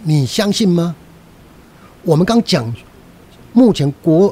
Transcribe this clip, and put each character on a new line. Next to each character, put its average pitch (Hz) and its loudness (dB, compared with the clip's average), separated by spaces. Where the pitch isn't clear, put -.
你 151 0
相 202 -2
信 202 -2
吗？ 170 -2
我 165 0
们 170 2
刚 226 0
讲， 120 -4
目 233 4
前 143 -4
国-， 170 2